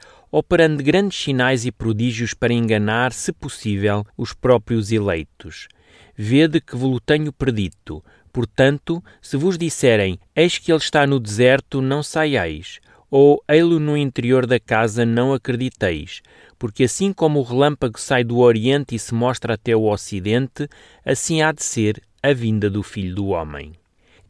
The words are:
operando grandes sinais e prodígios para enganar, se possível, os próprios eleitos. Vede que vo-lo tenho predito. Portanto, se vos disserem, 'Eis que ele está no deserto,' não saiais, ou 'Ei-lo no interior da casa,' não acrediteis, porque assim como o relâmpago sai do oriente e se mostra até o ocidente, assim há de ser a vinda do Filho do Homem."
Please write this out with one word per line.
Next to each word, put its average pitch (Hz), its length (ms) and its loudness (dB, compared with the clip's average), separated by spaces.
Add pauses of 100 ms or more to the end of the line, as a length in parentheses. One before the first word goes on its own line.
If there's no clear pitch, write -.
(300)
operando 156 520 2
grandes 185 400 0
sinais 127 440 0
e 127 40 -2
prodígios 113 600 -4
para 120 220 0
enganar, 113 580 0
se - 220 -6
possível, 104 720 -2 (100)
os - 160 -8
próprios 113 580 0
eleitos. 92 760 -4 (480)
Vede 147 420 2
que - 160 -6
vo-lo 127 260 -2
tenho 151 340 -2
predito. 104 680 -6 (300)
Portanto, 143 720 -2 (160)
se - 160 -6
vos 170 220 0
disserem, 113 600 2 (160)
'Eis 170 220 2
que - 160 -2
ele 160 60 4
está 147 280 0
no 139 140 0
deserto,' 123 640 0
não 135 200 -2
saiais, 117 760 -4 (340)
ou 143 320 6
'Ei-lo 165 320 4
no 151 160 0
interior 127 520 0
da 120 120 2
casa,' 113 460 0
não 120 300 2
acrediteis, 113 880 -6 (360)
porque 120 260 -2
assim 190 280 0
como 151 280 0
o - 20 0
relâmpago 127 580 -2
sai 127 240 0
do 117 140 0
oriente 123 560 4
e 113 40 -6
se - 140 -10
mostra 117 400 -2
até 113 240 0
o 110 80 2
ocidente, 107 840 -4 (380)
assim 156 380 0
há 156 100 2
de 147 100 -12
ser 107 400 -2 (200)
a 139 100 2
vinda 110 380 0
do 101 120 -4
Filho 92 320 -8
do 98 120 -4
Homem." 78 460 -6 (580)